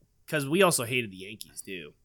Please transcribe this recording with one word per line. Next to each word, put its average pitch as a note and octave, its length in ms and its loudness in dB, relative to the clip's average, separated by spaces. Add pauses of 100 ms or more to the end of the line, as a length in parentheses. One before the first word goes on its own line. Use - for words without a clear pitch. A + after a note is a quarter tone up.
(260)
'Cause D3 220 2
we F3+ 140 4
also D#3 220 4
hated A#2 260 0
the F#2 80 -12
Yankees, F#2+ 420 -12
too. E2+ 320 -8 (120)